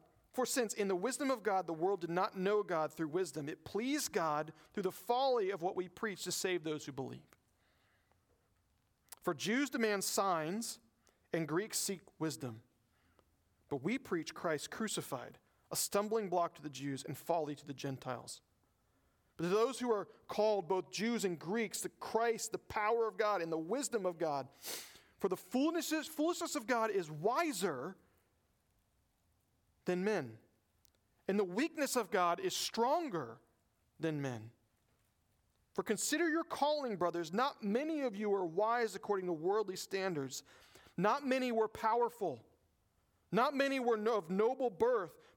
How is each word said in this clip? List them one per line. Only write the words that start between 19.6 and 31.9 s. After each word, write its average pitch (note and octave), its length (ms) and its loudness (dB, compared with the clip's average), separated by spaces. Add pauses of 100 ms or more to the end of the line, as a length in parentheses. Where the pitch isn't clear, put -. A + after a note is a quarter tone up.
who B3 100 0
are G3+ 160 0 (220)
called, G#3 400 2
both F#3 240 0
Jews A3 320 0
and F3+ 120 0
Greeks, F#3 440 -2
the F#3+ 80 -4
Christ, - 640 0
the F3+ 60 -4
power A3+ 500 2
of F#3+ 100 -4
God, G#3 240 2
and E3 80 -2
the D#3+ 80 0
wisdom G3+ 480 -2
of F3+ 100 0
God. C#3+ 300 0 (720)
For G3+ 100 2
the F3+ 80 0
foolishness, D4+ 720 0
foolishness E4 480 0
of A#3+ 140 -4
God A3 240 2
is F3+ 180 0
wiser F#3 840 0 (1900)
than F3+ 200 0
men. E3+ 280 -2 (960)
And G3 100 2
the G#3 60 2
weakness B3+ 520 -2